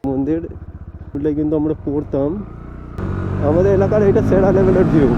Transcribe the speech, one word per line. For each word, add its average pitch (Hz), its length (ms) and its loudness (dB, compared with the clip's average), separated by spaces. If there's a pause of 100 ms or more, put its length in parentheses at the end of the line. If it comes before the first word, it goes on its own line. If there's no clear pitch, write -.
(100)
মন্দির 139 300 -2 (720)
উঠলে 147 240 -2
কিন্তু 151 220 0
আমরা 156 140 0 (120)
পড়তাম। 143 440 -2 (1200)
আমাদের 190 280 4
এলাকার 208 320 2
এটা 214 180 4
সেরা 190 280 4
লেভেলের 185 360 4
ভিউ 147 260 4